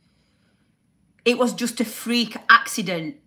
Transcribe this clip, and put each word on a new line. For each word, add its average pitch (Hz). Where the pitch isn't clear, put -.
It 240
was 240
just 233
a 233
freak 226
accident, 180